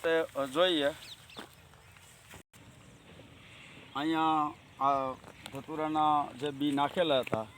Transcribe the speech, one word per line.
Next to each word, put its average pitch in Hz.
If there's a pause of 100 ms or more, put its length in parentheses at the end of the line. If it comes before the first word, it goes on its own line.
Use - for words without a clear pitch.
તે, 165
અ, 139
જોઈએ. 151 (3000)
અહીંયા 156 (300)
આ 135 (400)
ધતુરાના 156
જે 147
બી 143
નાખેલા 143
હતા 113 (100)